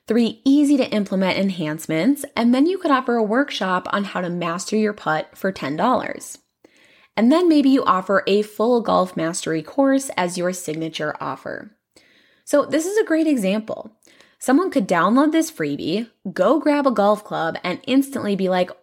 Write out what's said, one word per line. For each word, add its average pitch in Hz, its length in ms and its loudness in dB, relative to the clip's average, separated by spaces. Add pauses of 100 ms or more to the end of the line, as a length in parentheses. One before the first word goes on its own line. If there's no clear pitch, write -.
three 220 380 0
easy 277 320 4
to 247 120 0
implement 190 480 0
enhancements, 175 880 -2 (140)
and 240 160 4
then 277 120 4
you 370 120 0
could 320 140 -2
offer 254 240 0
a 226 80 0
workshop 208 680 -2
on 202 140 -2
how 185 160 -6
to 180 80 -4
master 175 480 -4
your 214 160 0
putt - 440 -4
for 190 140 -4
ten 190 240 -6
dollars. - 640 -2 (800)
And 226 120 4
then 339 200 4
maybe 285 200 4
you 262 140 4
offer 190 420 2
a 202 160 2
full 233 380 0
golf 185 380 0
mastery 160 460 -4
course 269 520 0
as 180 220 -2
your 180 160 -2
signature 160 640 -8
offer. - 560 -10 (680)
So 285 220 2
this 311 200 -2
is 415 120 -2
a 440 80 2
great 320 220 0
example. 220 640 -4 (440)
Someone 311 340 2
could 202 160 0
download 220 440 4
this 320 180 0
freebie, 156 600 -4 (240)
go 233 260 2
grab 285 260 0
a 262 60 2
golf 208 320 2
club, 160 400 -4
and 180 240 -4
instantly 247 480 0
be 185 140 0
like, 180 220 0 (120)